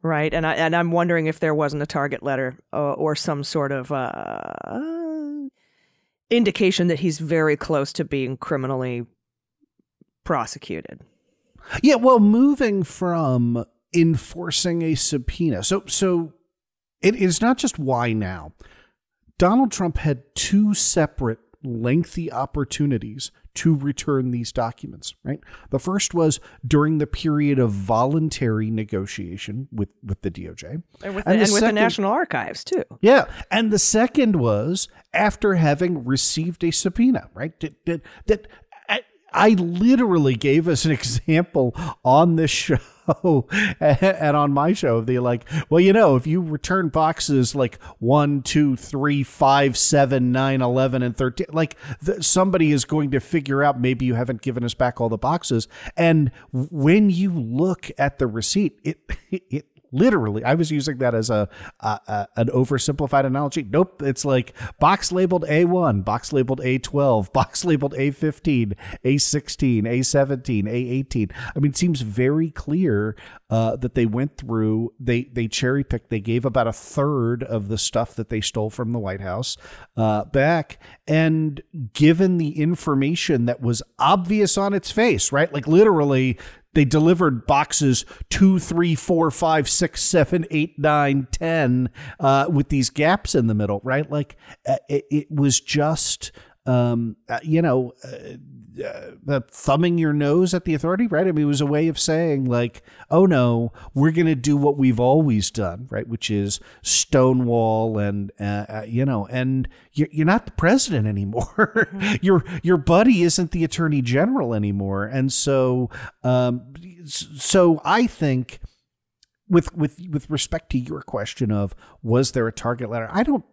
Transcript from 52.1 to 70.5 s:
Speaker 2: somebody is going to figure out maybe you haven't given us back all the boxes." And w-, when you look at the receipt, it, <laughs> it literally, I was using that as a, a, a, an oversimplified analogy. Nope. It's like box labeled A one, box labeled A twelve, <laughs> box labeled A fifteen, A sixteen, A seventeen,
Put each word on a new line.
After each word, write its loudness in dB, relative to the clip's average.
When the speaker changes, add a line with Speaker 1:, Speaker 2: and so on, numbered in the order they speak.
Speaker 2:
somebody 2
is 2
going -2
to 0
figure -2
out 2
maybe 0
you 0
haven't -4
given -4
us -4
back -2
all 0
the -4
boxes." -2
And 4
w-, -4
when 4
you 0
look -4
at -2
the 0
receipt, -2
it, -6
<laughs> -14
it -8
literally, 2
I 2
was 0
using -4
that 0
as 0
a, 0
a, -4
a, -6
an 0
oversimplified 0
analogy. -4
Nope. 0
It's -2
like 0
box 2
labeled 0
A 4
one, 2
box -4
labeled 0
A 0
twelve, 0
<laughs> -
box -2
labeled 0
A 0
fifteen, -2
A 2
sixteen, 0
A -2
seventeen, 0